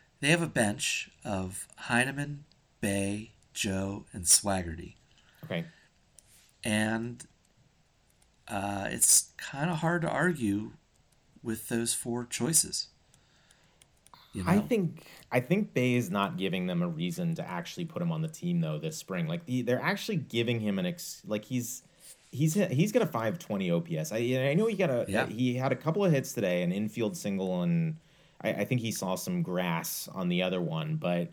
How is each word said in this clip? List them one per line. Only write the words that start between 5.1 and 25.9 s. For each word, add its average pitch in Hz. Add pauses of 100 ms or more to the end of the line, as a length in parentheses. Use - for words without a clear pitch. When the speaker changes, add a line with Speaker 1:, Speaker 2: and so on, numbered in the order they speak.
Speaker 2:
Okay. 90 (960)
Speaker 1:
And, 113 (1200)
uh, 101
it's -
kinda 160
hard 165
to 160
argue 120 (720)
with 113
those 117
four 120
choices. - (1500)
You 98
Speaker 2:
I 175
Speaker 1:
know? 214
Speaker 2:
think, 202 (280)
I 123
think 202
Bae 127
is 123
not 98
giving 92
them 87
a 87
reason 87
to -
actually 175
put 170
him 170
on -
the -
team, 87
though, 78
this 78
spring. 87
Like, 85
he, 127
they're 120
actually 196
giving 117
him 104
an 90
ex-, -
like, 107
he's, 123 (500)
he's 156
hit, 208
he's 175
got 240
a 190
five 113
twenty 95
O 85
P 82
S. 78
I, 107
I 127
know 214
he 220
got 175
a, 120
Speaker 1:
Yeah. 107
Speaker 2:
he 123
had 127
a 123
couple 165